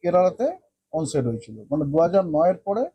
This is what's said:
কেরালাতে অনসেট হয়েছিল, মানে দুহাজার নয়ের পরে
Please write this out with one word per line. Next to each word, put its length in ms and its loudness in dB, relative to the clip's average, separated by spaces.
কেরালাতে 560 2
অনসেট 340 -2
হয়েছিল, 460 -8
মানে 200 -2
দুহাজার 340 2
নয়ের 320 2
পরে 380 -4